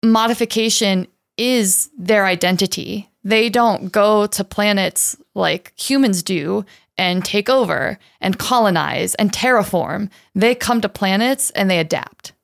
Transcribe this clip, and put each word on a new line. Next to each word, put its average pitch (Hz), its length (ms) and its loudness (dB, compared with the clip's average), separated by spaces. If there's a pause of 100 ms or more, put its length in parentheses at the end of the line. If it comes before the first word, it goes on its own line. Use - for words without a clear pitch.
modification 226 1040 0 (300)
is 226 640 0
their 196 280 2
identity. 185 840 -2 (140)
They 220 240 2
don't 214 440 0
go 208 360 4
to 202 160 -4
planets 196 720 -2 (180)
like 170 420 -2
humans 240 460 2
do 185 420 -4 (340)
and 180 260 0
take 208 240 -2
over 202 500 0 (220)
and - 180 -2
colonize 185 760 0
and 208 160 0
terraform. 202 760 0 (240)
They 226 200 2
come 240 280 -2
to 214 60 -2
planets 214 600 0
and 196 200 0
they 180 80 2
adapt. - 540 -6 (120)